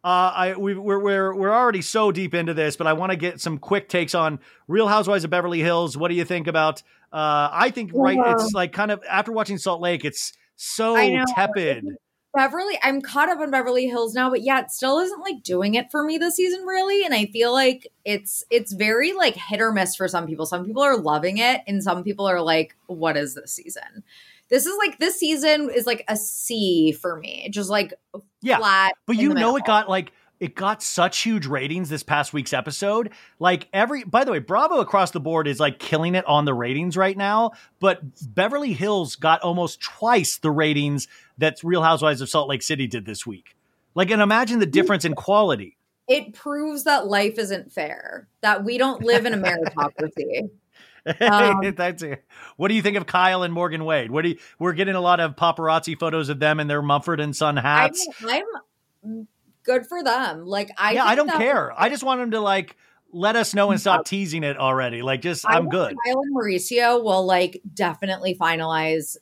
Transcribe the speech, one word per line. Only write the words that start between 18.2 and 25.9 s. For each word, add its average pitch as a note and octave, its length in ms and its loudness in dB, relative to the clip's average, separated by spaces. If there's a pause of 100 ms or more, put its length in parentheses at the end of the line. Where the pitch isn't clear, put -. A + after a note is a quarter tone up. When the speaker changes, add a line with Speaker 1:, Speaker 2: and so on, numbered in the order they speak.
Speaker 2:
it's A#3 220 0
very, A3+ 400 0
like, E4 220 0
hit - 260 -8
or A3+ 100 2
miss F#3 240 0
for F#3 120 -2
some E3+ 200 -2
people. D#3 180 -6
Some F3+ 200 -6
people A3+ 180 -2
are C4+ 140 4
loving D#3 420 0
it, B3 260 2
and G3+ 160 -2
some F3+ 220 -2
people G3+ 240 -4
are F3+ 140 2
like, D#3+ 340 2 (120)
"What D#3+ 300 -2
is C#3+ 180 -4
this - 180 -14
season?" - 500 -16 (460)
This C4+ 180 2
is, G4 100 -4
like, G4+ 220 -2
this E4+ 180 0
season D4+ 560 0
is, A#3 140 0
like, A#3 220 -4